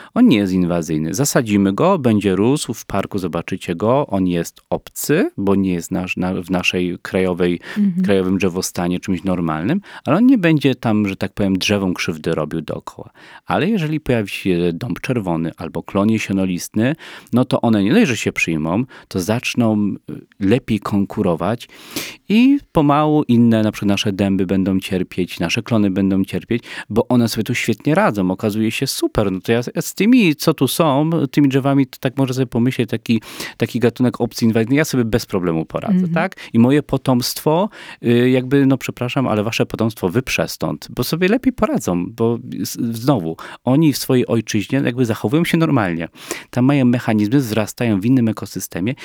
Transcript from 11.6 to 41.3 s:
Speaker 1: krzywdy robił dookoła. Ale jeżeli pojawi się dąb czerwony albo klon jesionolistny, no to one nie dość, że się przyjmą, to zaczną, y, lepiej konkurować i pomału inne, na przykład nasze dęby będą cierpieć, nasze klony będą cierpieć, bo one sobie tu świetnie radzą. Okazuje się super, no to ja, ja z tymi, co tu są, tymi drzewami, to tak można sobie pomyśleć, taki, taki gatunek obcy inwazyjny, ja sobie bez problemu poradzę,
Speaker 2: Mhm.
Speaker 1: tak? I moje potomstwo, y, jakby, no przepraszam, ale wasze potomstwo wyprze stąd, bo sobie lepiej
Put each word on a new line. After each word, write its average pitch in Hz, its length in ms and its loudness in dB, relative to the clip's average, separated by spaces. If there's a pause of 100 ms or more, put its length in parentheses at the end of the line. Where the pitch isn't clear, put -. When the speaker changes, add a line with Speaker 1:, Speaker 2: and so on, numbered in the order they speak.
Speaker 1:
krzywdy 82 400 -4
robił 80 260 -4
dookoła. - 500 -12 (360)
Ale 120 220 0
jeżeli 156 320 -2
pojawi 113 300 -2
się 87 440 0
dąb 85 260 -8
czerwony 85 560 -2
albo 82 260 -8
klon 101 280 2
jesionolistny, 104 840 -2 (380)
no 117 120 2
to - 160 0
one 110 240 4
nie 107 80 2
dość, 220 160 4
że 110 80 -2
się - 160 -2
przyjmą, 82 520 -2 (240)
to 95 120 -4
zaczną, 107 760 0 (160)
y, - 360 -8
lepiej 110 340 2
konkurować 98 880 -2 (600)
i 254 300 4 (140)
pomału 151 500 4
inne, 117 400 4
na 107 100 2
przykład 101 160 -4
nasze 101 240 0
dęby 98 340 0
będą 95 340 0
cierpieć, 90 600 -4
nasze 87 220 -2
klony 104 280 0
będą 95 340 0
cierpieć, 104 380 -4 (280)
bo 107 180 0
one 120 200 2
sobie 107 160 -4
tu 123 100 -4
świetnie 120 400 -2
radzą. 113 360 0
Okazuje 110 400 -2
się 135 160 -4
super, 110 460 -2
no 92 80 -4
to 117 120 -2
ja, 117 80 2 (140)
ja - 80 -2
z - 120 -12
tymi, 202 420 4
co - 180 0
tu 131 140 0
są, 156 420 2 (200)
tymi 147 180 4
drzewami, 135 380 2
to - 140 -14
tak 127 160 -4
można 131 180 0
sobie 131 120 -2
pomyśleć, 120 440 0
taki, 113 320 -2 (340)
taki 117 240 -2
gatunek 120 400 0
obcy 120 240 -2
inwazyjny, 113 320 2
ja 156 80 2
sobie 127 200 0
bez 110 220 -2
problemu 85 380 0
poradzę, - 300 -4
Speaker 2:
Mhm. 180 200 0
Speaker 1:
tak? 170 220 -2 (160)
I 117 60 2
moje 135 240 4
potomstwo, 139 840 0 (380)
y, 120 240 4
jakby, 131 360 2
no 135 120 4
przepraszam, 123 480 -6
ale 104 160 0
wasze 113 240 -2
potomstwo 110 420 -2
wyprze 87 400 -2
stąd, - 420 -8
bo 123 140 -4
sobie 180 240 0
lepiej 247 240 0